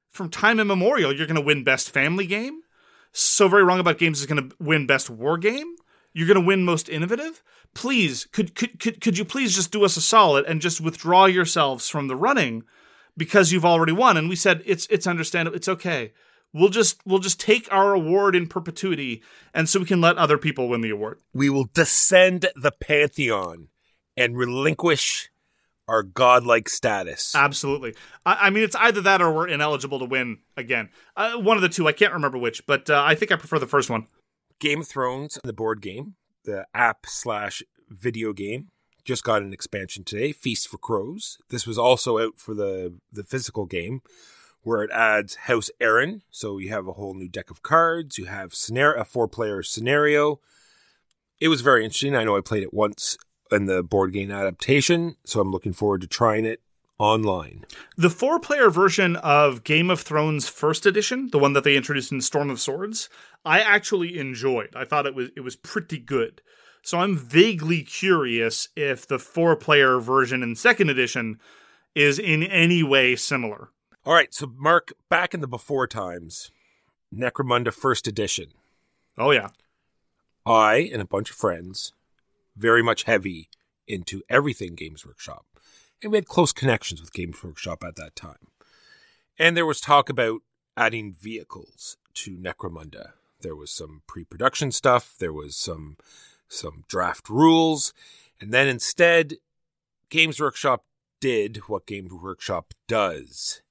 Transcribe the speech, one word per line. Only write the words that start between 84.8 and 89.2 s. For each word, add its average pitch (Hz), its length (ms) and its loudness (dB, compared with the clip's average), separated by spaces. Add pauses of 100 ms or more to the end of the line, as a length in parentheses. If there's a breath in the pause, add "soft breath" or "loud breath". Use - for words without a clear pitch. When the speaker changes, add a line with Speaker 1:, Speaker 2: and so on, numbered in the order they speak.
Speaker 2:
Workshop. - 400 -20 (560 soft breath)
And 208 80 -8
we 214 80 4
had 185 80 -2
close - 260 2
connections 110 480 -2
with 80 120 -20
Games 87 320 -12
Workshop 85 400 -14
at 82 120 -16
that 78 200 -20
time. - 320 -20 (880 soft breath)